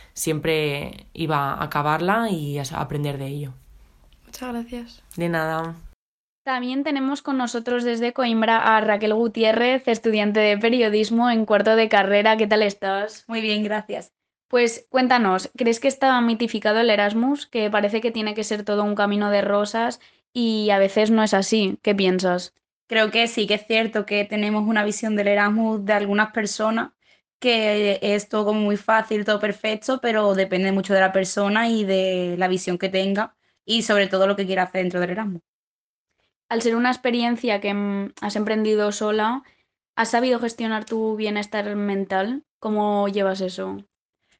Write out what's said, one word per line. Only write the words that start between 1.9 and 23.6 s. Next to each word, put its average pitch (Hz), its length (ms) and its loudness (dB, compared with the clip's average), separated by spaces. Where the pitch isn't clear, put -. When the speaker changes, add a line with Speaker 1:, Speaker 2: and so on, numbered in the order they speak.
Speaker 1:
y 147 300 -4
a 139 60 -6
sa-, 156 160 -8
aprender 143 380 -4
de 139 100 -8
ello. 143 260 -10
Speaker 2:
Muchas 254 260 -12
gracias. 233 500 -12
Speaker 1:
De 170 120 -2
nada. 165 480 -4
Speaker 3:
También 262 380 -4
tenemos 277 400 -2
con 277 160 -2
nosotros 240 460 -2
desde 240 280 -2
Coimbra 226 460 2
a 220 220 6
Raquel 214 340 2
Gutiérrez, 226 720 2
estudiante 214 540 2
de 208 180 4
periodismo 226 720 2
en 220 160 2
cuarto 214 300 4
de 226 120 4
carrera. 208 480 4
¿Qué 220 120 0
tal 214 140 4
estás? 202 640 -4
Speaker 4:
Muy 226 120 -6
bien, 214 220 -2
gracias. 208 500 -6
Speaker 3:
Pues 240 420 0
cuéntanos, 240 680 2
¿crees 233 220 0
que - 80 -2
está 262 340 2
mitificado 220 600 0
el 233 100 4
Erasmus? 220 560 0
Que 214 240 -2
parece 208 300 0
que 226 100 -2
tiene 214 240 -4
que 214 80 -6
ser 208 220 -6
todo 208 180 -2
un 208 140 -2
camino 208 340 0
de 202 100 2
rosas 208 600 -2
y 220 380 0
a 196 80 4
veces 214 340 4
no 220 100 4
es 214 100 2
así. 196 480 2
¿Qué 208 140 2
piensas? 185 600 0
Speaker 4:
Creo 220 240 2
que 233 160 2
sí, 220 180 -2
que 208 80 0
es 208 140 -6